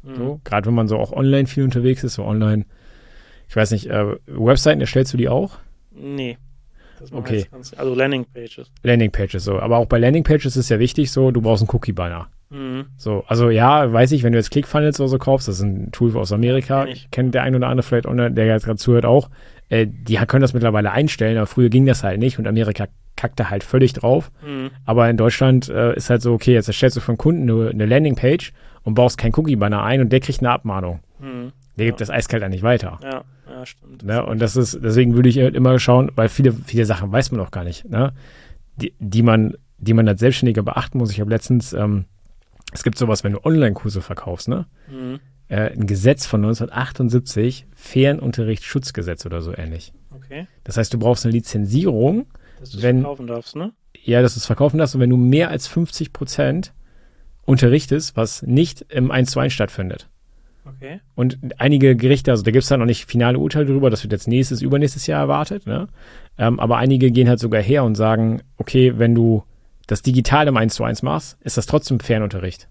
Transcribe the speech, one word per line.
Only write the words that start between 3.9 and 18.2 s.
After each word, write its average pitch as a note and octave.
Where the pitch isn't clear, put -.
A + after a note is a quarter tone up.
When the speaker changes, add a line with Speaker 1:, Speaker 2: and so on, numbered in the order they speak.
Speaker 2:
Webseiten, C3+
erstellst C3
du -
die B2
auch? D#3
Speaker 1:
Nee. C#3
Das C3
machen B2
Speaker 2:
Okay. A2+
Speaker 1:
jetzt F#2+
ganz, B2+
also C3+
Landingpages. B2
Speaker 2:
Landingpages, G#2
so. G2
Aber A#2
auch A#2
bei A#2+
Landingpages C#3
ist B2+
ja A2
wichtig, B2+
so, C3
du A#2
brauchst A2
einen A2
Cookie-Banner. F2
Speaker 1:
Mhm. C3+
Speaker 2:
So, G#2
also A#2
ja, B2+
weiß B2
ich, C#3
wenn A#2
du A#2
jetzt A2
ClickFunnels D3+
oder C3+
so C3
kaufst, C3
das G2
ist G2
ein G2+
Tool A#2
aus G2+
Amerika, C3
Speaker 1:
Kenn B2+
ich. -
Speaker 2:
kennt B2+
der C3
ein C3
oder B2+
andere B2+
vielleicht A#2+
online, A#2+